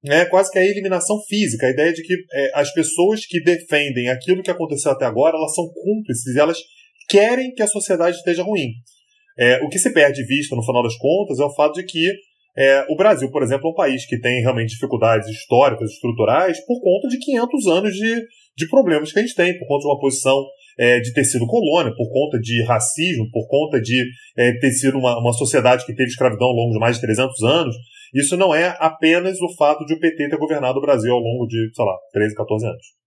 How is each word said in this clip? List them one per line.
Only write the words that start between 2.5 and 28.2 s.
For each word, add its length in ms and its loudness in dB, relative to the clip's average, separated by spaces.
as 180 0
pessoas 540 0
que 160 -4
defendem 680 0
aquilo 340 0
que 80 -4
aconteceu 400 -2
até 140 0
agora, 320 2
elas 180 -4
são 140 -4
cúmplices, 680 -4
elas 220 2
querem 440 4
que 80 -2
a 40 2
sociedade 520 0
esteja 240 -2
ruim. 260 -2
É, 260 4
o 40 -4
que 100 -4
se 120 2
perde 300 4
de 60 -6
vista, 280 -4
no 80 -4
final 200 0
das 140 -2
contas, 440 -2
é 40 2
o 100 -4
fato 200 0
de 100 -8
que, 280 -2
é, 340 4
o 60 -2
Brasil, 340 4
por 120 0
exemplo, 260 0
é 20 0
um 40 -12
país 320 -2
que 140 -6
tem 220 0
realmente 320 -2
dificuldades 540 0
históricas, 600 2
estruturais, 760 0
por 160 -2
conta 260 2
de 100 -4
quinhentos 480 -2
anos 280 2
de, 320 -4
de 120 -4
problemas 420 2
que 80 0
a 40 2
gente 120 -4
tem, 240 0
por 80 -12
conta 160 0
de 40 -4
uma 120 0
posição, 460 0
é, 220 4
de 140 -8
ter 100 2
sido 220 0
colônia, 500 0
por 160 -6
conta 260 0
de 260 -2
racismo, 680 -2
por 160 -6
conta 320 0
de, 240 -2
é, 220 4
ter 140 2
sido 260 0
uma, 200 0
uma 140 0
sociedade 540 2
que 80 -10
teve 160 -2
escravidão 360 0
ao 80 2
longo 200 0
de 40 -2
mais 180 2
de 40 -8
trezentos 420 -2
anos. 320 2
Isso 240 0